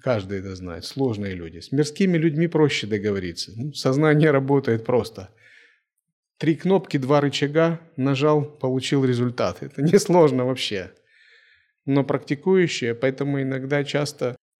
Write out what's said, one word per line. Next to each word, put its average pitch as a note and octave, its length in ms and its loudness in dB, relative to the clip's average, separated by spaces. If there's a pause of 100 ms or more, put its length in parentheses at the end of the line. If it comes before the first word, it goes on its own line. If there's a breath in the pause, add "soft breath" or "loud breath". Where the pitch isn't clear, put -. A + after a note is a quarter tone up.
Каждый G2+ 360 -2
это F#2+ 160 -10
знает, F2 300 -12
сложные G#2 480 -4
люди. E2 260 -12
С - 120 -14
мирскими D#3+ 460 0
людьми D#3+ 300 0
проще D3+ 400 2
договориться. G2 680 -4
Ну, C3+ 160 -8
сознание D3+ 580 2
работает C3+ 540 0
просто. G#2 440 -4 (1080 soft breath)
Три D3+ 180 2
кнопки, F#3 420 0
два C#3 220 4
рычага, D3+ 600 0 (160)
нажал, C#3 480 2
получил C3 580 -2
результат. A#2+ 600 0
Это C#3 180 -8
<laughs> D#3+ 120 2
несложно D3+ 520 4
вообще. G#2 460 -4 (920 soft breath)
Но C#3 180 2
практикующие, D3 920 0
поэтому C3+ 460 -2
иногда C3+ 420 -2
часто C#3 540 -4 (220)